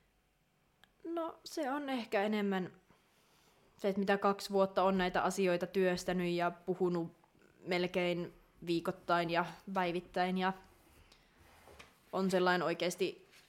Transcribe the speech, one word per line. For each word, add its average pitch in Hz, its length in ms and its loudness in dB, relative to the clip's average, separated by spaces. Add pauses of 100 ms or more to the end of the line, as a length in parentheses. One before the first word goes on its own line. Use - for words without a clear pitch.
(1040)
No, 330 420 -6
se 285 260 -4
on 285 180 -4
ehkä 226 340 0
enemmän 202 480 0 (1040)
se, 208 120 -2
että 190 100 0
mitä 196 180 2
kaksi 196 320 0
vuotta 190 340 2
on 190 140 4
näitä 180 240 2
asioita 180 460 0
työstänyt 180 680 0
ja 175 180 0
puhunut 175 600 -2 (480)
melkein 175 760 -2 (320)
viikoittain 170 640 0
ja 170 160 2 (280)
päivittäin 180 640 -2
ja 185 160 2 (1600)
on 190 200 0
sellainen 180 360 4
oikeasti 175 640 -2 (200)